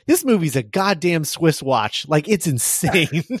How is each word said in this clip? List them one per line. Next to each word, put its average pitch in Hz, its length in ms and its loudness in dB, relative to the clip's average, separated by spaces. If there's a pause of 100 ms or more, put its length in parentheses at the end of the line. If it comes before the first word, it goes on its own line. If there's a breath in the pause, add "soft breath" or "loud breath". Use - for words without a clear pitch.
this 349 200 2
movie's 165 320 2
a 123 60 -2
goddamn 175 640 0
Swiss - 380 0
watch. 117 460 -2
Like, 151 180 0
it's 202 200 0
insane. 151 760 0 (180)